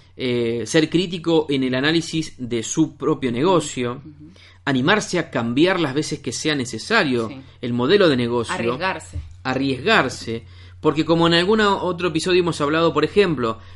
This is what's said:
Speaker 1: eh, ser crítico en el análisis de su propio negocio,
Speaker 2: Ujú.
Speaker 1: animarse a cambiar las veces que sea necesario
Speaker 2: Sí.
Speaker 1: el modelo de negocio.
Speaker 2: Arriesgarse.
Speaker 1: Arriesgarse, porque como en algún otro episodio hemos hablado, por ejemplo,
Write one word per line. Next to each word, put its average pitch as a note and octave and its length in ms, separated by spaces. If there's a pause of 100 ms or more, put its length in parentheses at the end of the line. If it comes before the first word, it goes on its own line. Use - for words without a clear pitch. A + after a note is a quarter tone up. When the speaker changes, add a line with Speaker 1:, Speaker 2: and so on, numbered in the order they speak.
(160)
Speaker 1:
eh, A#2+ 520
ser D#3 240
crítico E3 580
en C#3 140
el B2+ 100
análisis D#3+ 640
de A#2 260
su D#3 340
propio C#3 340
negocio, C3 600 (120)
Speaker 2:
Ujú. - 260 (340)
Speaker 1:
animarse D3+ 540
a - 120
cambiar C#3+ 480
las C#3+ 160
veces D3 240
que B2+ 120
sea D#3 240
necesario B2+ 760
Speaker 2:
Sí. C3+ 120 (200)
Speaker 1:
el A#2+ 120
modelo E3 360
de C3 80
negocio. A#2+ 360
Speaker 2:
Arriesgarse. D#3 640 (240)
Speaker 1:
Arriesgarse, C3 1000 (360)
porque D3+ 260
como E3 220
en E3+ 60
algún F#3 280
otro F3+ 480
episodio F3+ 320
hemos E3+ 200
hablado, D#3 320
por D3+ 120
ejemplo, D3+ 540 (160)